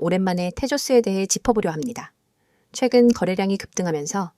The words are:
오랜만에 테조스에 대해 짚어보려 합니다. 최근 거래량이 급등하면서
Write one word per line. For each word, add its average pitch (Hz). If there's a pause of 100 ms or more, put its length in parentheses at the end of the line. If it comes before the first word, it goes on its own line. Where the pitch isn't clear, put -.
오랜만에 180
테조스에 269
대해 196
짚어보려 202
합니다. 143 (600)
최근 247
거래량이 196
급등하면서 170